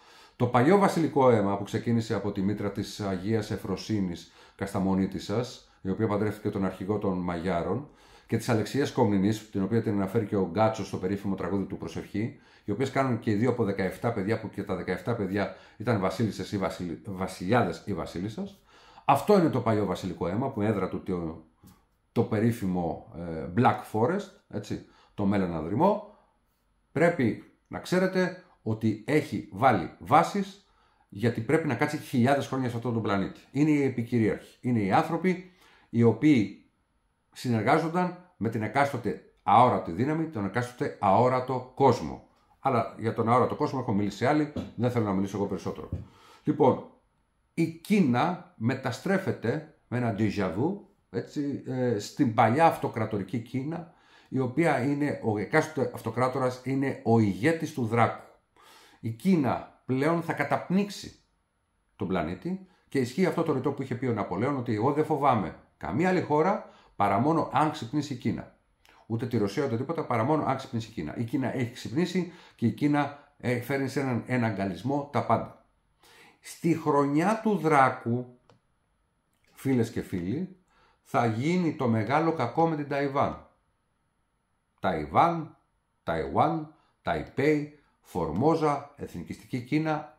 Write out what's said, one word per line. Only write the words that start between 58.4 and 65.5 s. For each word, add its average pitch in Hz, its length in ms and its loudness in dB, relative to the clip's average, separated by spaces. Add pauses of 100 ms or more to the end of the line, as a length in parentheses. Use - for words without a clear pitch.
Η 117 100 -6
Κίνα 127 760 0
πλέον 151 360 0
θα 156 120 -2
καταπνίξει - 880 -2 (760)
τον 95 120 -4
πλανήτη 92 600 -4 (220)
και 139 100 -2
ισχύει 127 260 0
αυτό 165 180 2
το 156 100 0
ρητό 135 180 -2
που - 100 -6
είχε 123 140 -6
πει 117 100 -6
ο 120 80 0
Ναπολέον, 104 440 -2
ότι 120 160 -2
«εγώ 117 200 2
δεν 151 120 0
φοβάμαι 135 500 2 (220)